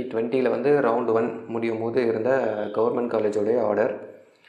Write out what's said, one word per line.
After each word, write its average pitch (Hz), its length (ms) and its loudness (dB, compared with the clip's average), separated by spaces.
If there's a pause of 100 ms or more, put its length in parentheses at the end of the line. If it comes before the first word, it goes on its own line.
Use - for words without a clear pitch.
(120)
ட்வென்டியில் 120 380 0
வந்து 135 300 2
round 117 320 2
ஒன் 113 340 0
முடியும் 113 340 -4
போது 117 260 0
இருந்த 113 480 0 (200)
government 120 360 0
காலேஜோடைய 107 500 2
order. 107 480 0 (400)